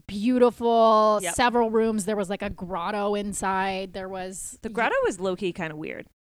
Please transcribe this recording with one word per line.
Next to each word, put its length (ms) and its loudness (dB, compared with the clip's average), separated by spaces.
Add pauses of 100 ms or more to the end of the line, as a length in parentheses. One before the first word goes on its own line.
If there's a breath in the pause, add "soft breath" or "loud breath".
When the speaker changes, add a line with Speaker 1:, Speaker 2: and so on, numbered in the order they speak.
Speaker 1:
beautiful, 1160 4
Speaker 2:
Yep. 120 -4
Speaker 1:
several 360 2
rooms. 340 2
There 120 -2
was, 140 -4
like, 120 -4
a 80 -6
grotto 680 -4
inside. 760 -2
There 160 -10
was 540 -10
Speaker 2:
The 60 -8
Speaker 1:
y- 60 -10
Speaker 2:
grotto 200 0 (100)
was 140 0
low-key 340 -2
kinda 220 -8
weird. 320 -10 (340)